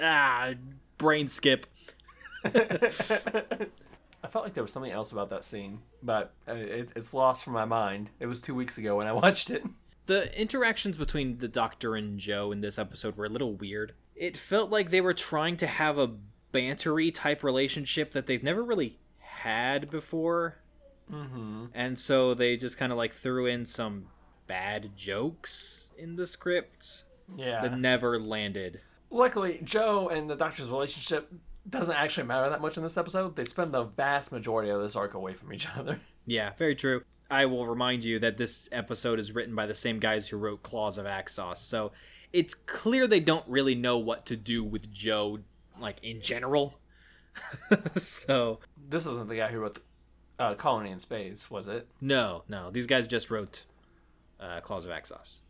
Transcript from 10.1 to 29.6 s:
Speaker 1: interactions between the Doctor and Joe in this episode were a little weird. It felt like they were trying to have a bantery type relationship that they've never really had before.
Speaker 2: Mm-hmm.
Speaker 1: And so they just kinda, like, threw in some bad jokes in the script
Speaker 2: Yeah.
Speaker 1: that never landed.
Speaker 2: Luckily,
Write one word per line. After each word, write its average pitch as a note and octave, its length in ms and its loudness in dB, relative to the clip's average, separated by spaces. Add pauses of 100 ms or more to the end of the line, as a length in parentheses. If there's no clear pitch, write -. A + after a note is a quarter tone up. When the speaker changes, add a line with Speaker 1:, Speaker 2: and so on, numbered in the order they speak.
Speaker 1:
interactions A3 580 0
between C3+ 400 0
the B2 100 -4
Doctor A2+ 460 0
and G#2 240 -4
Joe G2+ 340 -2
in G2+ 80 -4
this G#2 180 -2
episode G#2 380 -4
were G#2 100 -4
a G#2+ 40 -4
little A2+ 240 -2
weird. G#2 380 -6 (240)
It E3 200 -4
felt G3 340 2
like G3+ 200 2
they F#3 100 6
were F3+ 140 6
trying E3 440 0
to E3+ 80 2
have D3+ 320 2
a B2 140 4 (400)
bantery D3+ 640 2
type D3 300 0
relationship C#3 680 2
that C3 140 -2
they've B2+ 160 0
never F3 200 2
really G3 360 0 (440)
had B2+ 480 0
before. E3 680 0 (560)
Speaker 2:
Mm-hmm. A#2+ 640 -8
Speaker 1:
And B2 240 -2
so C3 360 6
they A#2+ 220 4
just B2 220 -6
kinda, B2+ 160 0
like, - 180 0
threw B2+ 340 -2
in B2 200 0
some G#2 400 -4 (400)
bad G2+ 500 -4
jokes G2+ 1000 -6
in E3+ 180 -10
the F3+ 100 -4
script - 800 -4 (320)
Speaker 2:
Yeah. B2 260 -2
Speaker 1:
that B2+ 160 0
never B2 420 4
landed. G2+ 600 -4 (300)
Speaker 2:
Luckily, A3+ 540 4